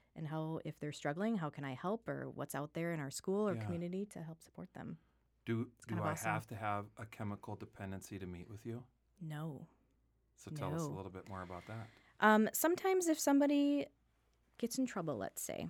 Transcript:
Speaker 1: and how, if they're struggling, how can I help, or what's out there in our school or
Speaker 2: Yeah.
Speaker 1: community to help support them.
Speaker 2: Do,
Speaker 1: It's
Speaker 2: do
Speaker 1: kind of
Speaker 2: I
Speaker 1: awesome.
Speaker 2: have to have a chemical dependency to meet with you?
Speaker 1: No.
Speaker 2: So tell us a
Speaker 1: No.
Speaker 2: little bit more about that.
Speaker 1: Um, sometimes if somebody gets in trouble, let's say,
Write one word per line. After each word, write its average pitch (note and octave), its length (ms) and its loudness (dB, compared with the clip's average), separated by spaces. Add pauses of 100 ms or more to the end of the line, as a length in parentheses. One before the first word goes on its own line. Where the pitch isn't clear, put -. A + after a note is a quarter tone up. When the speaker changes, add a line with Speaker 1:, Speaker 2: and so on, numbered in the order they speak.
(160)
Speaker 1:
and D#3+ 100 -4
how, D#3 380 -2
if D#3 160 -8
they're D3+ 120 -4
struggling, F#3+ 440 0
how D#3 140 0
can C#3+ 120 -8
I C3+ 120 -4
help, F#3+ 340 -4
or C3+ 220 -2
what's - 260 -6
out D3 160 -4
there E3+ 200 0
in D#3+ 60 -2
our C#3 120 -4
school G3+ 380 0
or F#3 60 2
Speaker 2:
Yeah. A2 100 -2
Speaker 1:
community F3 420 -2
to F3 160 -10
help D#3+ 200 -10
support - 300 -14
them. - 260 -8 (460)
Speaker 2:
Do, A#2 320 0
Speaker 1:
It's - 100 -20
Speaker 2:
do - 80 -6
Speaker 1:
kind A2 60 0
of G#2 60 2
Speaker 2:
I - 60 2
Speaker 1:
awesome. A#2 200 0
Speaker 2:
have G#2+ 160 -2
to A2 80 -8
have G2+ 300 -2 (100)
a A2 100 -10
chemical G#2 480 -6
dependency G2 640 -8
to F#2 80 -8
meet F2+ 220 -10
with G#2 180 -14
you? A#2 160 -6 (380)
Speaker 1:
No. D3+ 460 -6 (680)
Speaker 2:
So - 140 -12
tell D3+ 240 -2
us E3 80 0
a D3 60 0
Speaker 1:
No. - 80 -4
Speaker 2:
little F#2+ 160 -6
bit F#2 160 -10
more F#2+ 140 -6
about F2+ 240 -8
that. A2 200 -8 (340)
Speaker 1:
Um, G#3+ 340 8
sometimes F4+ 540 4
if D#4 120 6
somebody C#4+ 640 6 (720)
gets - 220 -2
in C4 80 4
trouble, D#3+ 320 -2
let's - 240 -4
say, - 280 -4